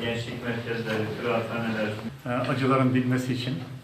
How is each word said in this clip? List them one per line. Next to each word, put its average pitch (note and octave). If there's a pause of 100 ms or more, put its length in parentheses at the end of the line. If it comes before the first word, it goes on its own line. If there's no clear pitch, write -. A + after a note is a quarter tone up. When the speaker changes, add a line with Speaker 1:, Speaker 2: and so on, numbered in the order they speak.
Speaker 1:
gençlik A#2 (120)
merkezleri, A2+ (180)
kıraathaneler. A2+ (360)
Speaker 2:
Ee, C3
acıların C3
dinmesi B2+
için - (300)